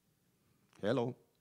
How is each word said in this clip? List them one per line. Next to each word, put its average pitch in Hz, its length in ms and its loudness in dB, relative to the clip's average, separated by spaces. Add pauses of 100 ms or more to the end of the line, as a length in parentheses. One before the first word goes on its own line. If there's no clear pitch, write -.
(800)
Hello. 120 340 0 (260)